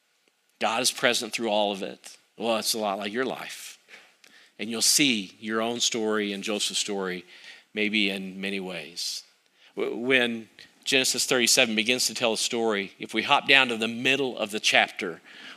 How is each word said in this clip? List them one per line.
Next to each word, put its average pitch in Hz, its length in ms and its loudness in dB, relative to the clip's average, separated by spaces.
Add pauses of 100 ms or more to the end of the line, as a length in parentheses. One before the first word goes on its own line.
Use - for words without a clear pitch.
(600)
God 113 220 0
is 123 100 2
present 117 400 2
through 113 180 -2
all 104 220 4
of 98 120 -4
it. - 340 -12 (200)
Well, 113 200 0
it's - 160 0
a 113 60 -2
lot 101 200 0
like 104 140 -6
your 127 120 -2
life. - 540 -10 (800)
And 107 100 -6
you'll 113 120 -2
see 117 580 2
your 110 220 -4
own 120 180 -2
story 107 540 0
and 98 100 -8
Joseph's 104 360 -2
story 92 440 -4 (500)
maybe 107 360 0
in 95 320 -8
many 98 180 -4
ways. 87 640 -8 (520)
W-, 123 200 -2
when 120 540 0 (360)
Genesis 131 400 2
thirty-seven 120 500 4
begins 117 320 0
to 110 80 -4
tell 117 180 0
a 101 40 -2
story, 110 600 0
if - 160 -12
we 110 80 0
hop 135 260 2
down 135 200 8
to 117 100 -2
the 110 100 0
middle 131 500 0
of 107 120 -4
the 107 100 -4
chapter, 101 640 2 (340)